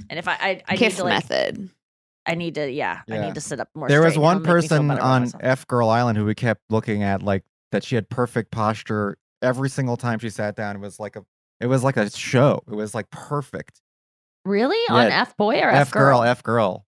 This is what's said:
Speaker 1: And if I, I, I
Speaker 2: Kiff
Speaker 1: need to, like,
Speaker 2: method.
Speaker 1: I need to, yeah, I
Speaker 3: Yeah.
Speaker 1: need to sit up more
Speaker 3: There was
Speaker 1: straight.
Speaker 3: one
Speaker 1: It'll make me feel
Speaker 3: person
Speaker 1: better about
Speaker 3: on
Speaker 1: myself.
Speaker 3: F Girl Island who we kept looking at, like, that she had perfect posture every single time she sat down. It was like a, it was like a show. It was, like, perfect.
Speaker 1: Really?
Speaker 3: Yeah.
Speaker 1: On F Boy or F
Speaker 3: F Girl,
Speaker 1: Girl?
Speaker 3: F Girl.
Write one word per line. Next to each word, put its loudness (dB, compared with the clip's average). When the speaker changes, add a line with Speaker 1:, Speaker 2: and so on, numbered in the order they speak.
Speaker 1:
And -10
if -8
I, 0
I, -4
I -2
Speaker 2:
Kiff 4
Speaker 1:
need -8
to, -2
like, 0
Speaker 2:
method. -2
Speaker 1:
I -2
need -6
to, -4
yeah, -6
I -6
Speaker 3:
Yeah. -4
Speaker 1:
need -8
to -10
sit -8
up -8
more -8
Speaker 3:
There 6
was 6
Speaker 1:
straight. 0
Speaker 3:
one 6
Speaker 1:
It'll 2
make 4
me -4
feel -
Speaker 3:
person 2
Speaker 1:
better 0
about 2
Speaker 3:
on 4
Speaker 1:
myself. -6
Speaker 3:
F 0
Girl 2
Island 2
who 0
we 0
kept -2
looking 0
at, 0
like, 0
that 0
she -6
had -2
perfect -4
posture -2
every 0
single -2
time -2
she -8
sat -6
down. -8
It -14
was -14
like -10
a, -16
it -2
was 2
like 0
a 0
show. 2
It -10
was, -6
like, -6
perfect. -10
Speaker 1:
Really? 0
Speaker 3:
Yeah. 2
Speaker 1:
On 6
F 0
Boy 2
or 2
F 4
Speaker 3:
F -14
Girl, 6
Speaker 1:
Girl? 4
Speaker 3:
F 0
Girl. 0